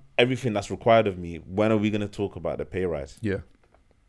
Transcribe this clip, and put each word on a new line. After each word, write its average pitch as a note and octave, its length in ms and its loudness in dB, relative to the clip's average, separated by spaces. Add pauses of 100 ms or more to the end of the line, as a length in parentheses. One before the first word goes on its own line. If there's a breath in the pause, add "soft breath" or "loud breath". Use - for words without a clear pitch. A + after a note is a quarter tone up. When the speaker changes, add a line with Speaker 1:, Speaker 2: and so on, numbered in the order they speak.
(180)
Speaker 1:
everything B2 360 2
that's G2+ 160 -2
required A2+ 360 6
of F#2 100 -2
me. E2+ 200 -8
When F#2+ 340 0
are A2 80 4
we G#2+ 120 2
gonna G#2 180 -4
talk G2 280 -6
about D#2+ 220 -4
the D#2 80 -4
pay F#2+ 180 -4
rise? D2 380 -6
Speaker 2:
Yeah. F#2+ 160 -2 (720)